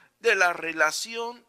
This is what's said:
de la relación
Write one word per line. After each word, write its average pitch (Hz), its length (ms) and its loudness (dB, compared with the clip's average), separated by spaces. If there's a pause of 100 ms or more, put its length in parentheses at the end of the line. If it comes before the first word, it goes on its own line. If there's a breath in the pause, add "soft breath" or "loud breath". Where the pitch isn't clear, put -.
(220 soft breath)
de 220 140 4
la 180 180 4
relación 165 960 -4